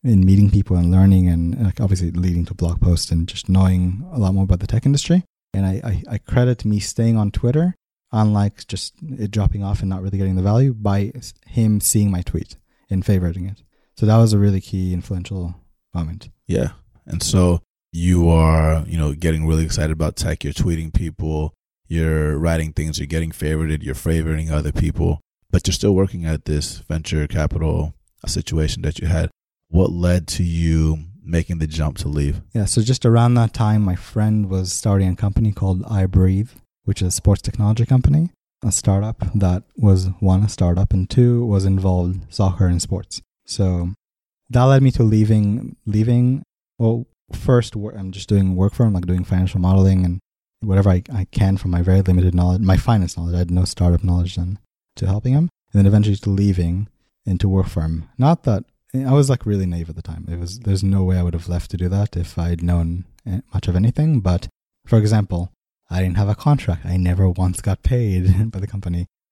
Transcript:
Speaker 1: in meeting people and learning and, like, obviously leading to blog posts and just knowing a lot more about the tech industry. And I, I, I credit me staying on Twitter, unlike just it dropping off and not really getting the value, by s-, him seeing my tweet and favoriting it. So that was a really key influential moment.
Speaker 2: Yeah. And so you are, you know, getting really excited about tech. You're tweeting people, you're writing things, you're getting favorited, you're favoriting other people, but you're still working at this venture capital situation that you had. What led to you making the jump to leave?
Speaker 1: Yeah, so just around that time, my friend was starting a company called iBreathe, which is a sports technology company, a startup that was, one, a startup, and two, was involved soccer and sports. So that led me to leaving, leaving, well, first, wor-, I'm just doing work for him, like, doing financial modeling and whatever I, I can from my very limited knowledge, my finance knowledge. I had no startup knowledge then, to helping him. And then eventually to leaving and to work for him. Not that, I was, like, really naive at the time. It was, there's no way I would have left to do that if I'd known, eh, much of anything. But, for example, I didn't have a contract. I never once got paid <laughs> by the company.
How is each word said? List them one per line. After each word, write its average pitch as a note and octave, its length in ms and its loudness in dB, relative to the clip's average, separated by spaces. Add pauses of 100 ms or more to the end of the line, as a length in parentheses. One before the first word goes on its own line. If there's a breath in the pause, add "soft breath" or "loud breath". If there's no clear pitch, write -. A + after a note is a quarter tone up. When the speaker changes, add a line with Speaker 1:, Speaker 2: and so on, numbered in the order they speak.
Speaker 1:
in G2+ 220 4
meeting G2 240 6
people G2 260 0
and F2 160 2
learning F#2 360 6
and, E2+ 360 0
like, F#2+ 160 -2
obviously F#2 320 0
leading F2 340 -2
to - 80 -12
blog F2 280 -2
posts F2 300 0
and E2+ 160 0
just - 220 -12
knowing F#2 600 2
a C#3 80 -6
lot F#2+ 140 2
more G2 100 2
about F#2 160 0
the G2 80 -6
tech - 180 -2
industry. C#3+ 380 2 (300)
And G2 120 -2
I, F#2+ 180 -2
I, F#2+ 200 -4 (100)
I G#2 40 -6
credit B2 480 -2
me G#2 140 0
staying A2+ 380 -2
on G#2 140 0
Twitter, D3+ 440 -2 (360)
unlike G#2 560 0
just - 340 -10
it A#2 300 -8
dropping G2+ 320 0
off G2 180 -4
and G2 80 -4
not F#2+ 120 -6
really F#2+ 160 -6
getting F#2+ 180 0
the F#2 60 0
value, A#2+ 320 2
by G2+ 420 -2
s-, - 180 -16 (120)
him G#2+ 340 0
seeing G2+ 320 0
my F2 100 -2
tweet - 360 -8 (320)
and F#2+ 140 -2
favoriting F2+ 460 -2
it. - 140 -16 (320)
So - 100 -2
that A2 120 6
was A2 160 6
a G#2 60 4
really G2+ 220 2
key F#2 320 -4
influential F2+ 640 -8 (380)
moment. E2 360 -8 (180)
Speaker 2:
Yeah. - 240 -2 (340)
And - 160 -8
so F2+ 400 2 (300)
you E2+ 380 2
are, D#2+ 580 4
you E2 100 -4
know, D2 160 0
getting D#2+ 320 -2
really D#2+ 200 0
excited D#2 260 -2
about D#2 240 -4
tech. - 280 -6
You're C#2+ 100 -6
tweeting E2 400 -4
people, D#2 600 -4 (340)
you're D#2 500 0
writing D#2+ 340 -2
things, D#2 260 -4
you're C#2+ 80 -6
getting D#2+ 260 -4
favorited, D#2 520 -4
you're C2+ 100 -6
favoriting D#2+ 560 -2
other D2 220 -2
people, E2 480 -2 (320)
but - 160 0
you're F#2 60 0
still G2+ 200 2
working F#2 320 0
at D#2+ 200 -4
this D2 320 -4
venture D#2 500 -4
capital D#2 680 -2 (320)
situation - 580 -2
that D2+ 160 -4
you E2+ 80 -4
had. D#2+ 220 0 (380)
What F2+ 240 2
led F2 380 0
to - 140 -4
you D#2+ 600 0 (180)
making E2 360 -4
the D#2+ 80 -2
jump D2+ 320 -4
to - 80 -6
leave? C#2+ 340 -2 (120)
Speaker 1:
Yeah, G#2+ 120 0
so - 160 0
just B2 240 0
around A#2 300 4
that A#2 180 2
time, G#2+ 280 2
my F#2 140 0
friend G#2+ 540 -2
was F#2 220 -4
starting G2 380 2
a F2+ 60 0
company G#2 360 0
called F#2+ 320 -2
iBreathe, F#2+ 640 2 (360)
which - 160 -2
is F2+ 80 0
a - 20 -4
sports - 300 2
technology A2+ 440 0
company, C#3+ 460 2 (320)
a G#2+ 80 0
startup G2+ 520 0 (120)
that F#2 280 2 (140)
was, F#2+ 300 4 (120)
one, F#2+ 240 4
a G#2 60 0
startup, F2+ 440 0
and F#2 160 0
two, A#2+ 360 2
was G2 200 2
involved F#2 680 0
soccer F#2+ 340 0
and F2+ 140 2
sports. - 400 -8 (240)
So F2+ 440 -2 (600)
that B2 140 2
led C3+ 180 6
me C3 100 4
to A#2+ 120 0
leaving, G#2+ 720 2 (100)
leaving, A#2+ 580 0 (340)
well, A#2 280 0 (280)
first, - 420 0
wor-, G#2 220 -10
I'm F#2+ 140 -10
just F#2 160 -14
doing F#2+ 300 2
work G2 160 0
for A#2+ 120 2
him, G#2+ 80 2
like, F2 120 -2
doing F2+ 180 -2
financial F#2 380 -2
modeling F#2+ 420 4
and F2 160 -2 (400)
whatever G2 300 2
I, F2+ 120 2 (120)
I F#2+ 120 -4
can G2 300 0
from F#2+ 160 -4
my F2+ 100 0
very F#2 200 4
limited F2+ 340 2
knowledge, F2+ 240 2
my F#2+ 160 4
finance F#2+ 400 0
knowledge. E2+ 200 -4
I F2 40 0
had F2 120 -2
no F2+ 120 2
startup F2+ 400 0
knowledge F2+ 320 0
then, F2+ 240 -6 (380)
to - 100 -6
helping G#2+ 240 -2
him. D#3 180 0 (220)
And G#2 80 2
then G2 60 6
eventually G#2 320 4
to - 120 -4
leaving F#2+ 600 0 (360)
and F#2 140 -2
to G2 80 0
work F#2+ 200 2
for - 140 -4
him. D#2+ 360 -4
Not D3+ 260 2
that, G2+ 220 0 (280)
I C3 200 -2
was, C#3 160 4
like, B2+ 160 -2
really G2 200 0
naive E2+ 240 -6
at D#2+ 60 -14
the - 60 -14
time. E2 280 -12
It F2 80 -8
was, F2 220 -10
there's G2 240 -2
no G2 200 2
way F#2 140 2
I F2 60 0
would F2 100 -2
have E2+ 140 -6
left F2 240 -4
to E2+ 60 -8
do F2+ 120 -2
that G2+ 280 -2
if E2+ 200 -6
I'd E2+ 240 -2
known, F2 440 -2 (200)
eh, G2 140 -4 (140)
much F#2+ 160 -2
of F2 60 0
anything. B2+ 440 2
But, F2+ 300 -2 (360)
for A2+ 140 4
example, G#2 500 0 (400)
I F2+ 120 -2
didn't F2+ 160 0
have G2+ 100 2
a G#2+ 80 0
contract. C#3+ 500 0
I F2+ 120 -2
never F2+ 320 2
once F#2 320 -2
got - 220 -4
paid G2+ 680 0
<laughs> - 0 -
by F#2+ 80 -10
the G2 80 -6
company. F2 400 -6 (240)